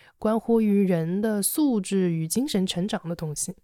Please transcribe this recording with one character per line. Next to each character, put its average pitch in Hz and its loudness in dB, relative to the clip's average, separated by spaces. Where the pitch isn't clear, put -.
关 220 0
乎 226 2
于 202 4
人 175 0
的 208 -2
素 262 2
质 190 0
与 160 -2
精 226 -2
神 190 0
成 175 -4
长 202 -6
的 170 -6
东 156 -8
西， - -8